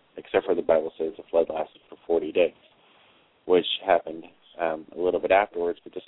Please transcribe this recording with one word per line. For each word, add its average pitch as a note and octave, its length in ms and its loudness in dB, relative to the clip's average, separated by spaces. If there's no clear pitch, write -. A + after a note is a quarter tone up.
except - 280 -2
for F#2 80 0
the E2 80 -2
Bible D#2+ 340 2
says D#2+ 220 -6
the E2+ 140 -16
flood E2 180 2
lasted D#2 400 -8
for - 160 -20
forty D#2+ 260 -2
days, F2 220 2
which F2 200 4
happened, E2 420 0
um, D#2+ 260 -4
a - 40 -8
little F2 200 0
bit F2 120 -2
afterwards. F2 520 0
But - 120 -18
this F#2 120 -12